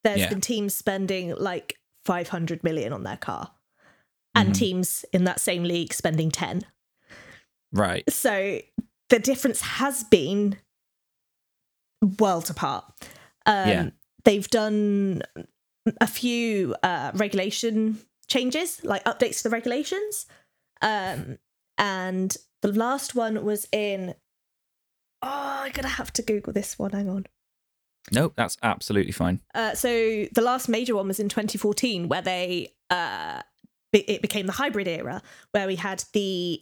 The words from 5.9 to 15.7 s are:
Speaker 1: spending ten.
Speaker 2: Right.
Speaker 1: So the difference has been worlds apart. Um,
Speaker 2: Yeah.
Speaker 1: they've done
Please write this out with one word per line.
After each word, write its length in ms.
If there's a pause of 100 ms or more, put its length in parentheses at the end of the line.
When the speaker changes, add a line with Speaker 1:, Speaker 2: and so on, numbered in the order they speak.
Speaker 1:
spending 380
ten. 320 (1080)
Speaker 2:
Right. 400
Speaker 1:
So 480 (500)
the 100
difference 420
has 420
been 540 (1600)
worlds 320
apart. 360 (600)
Um, 240
Speaker 2:
Yeah. 200 (340)
Speaker 1:
they've 260
done 720 (800)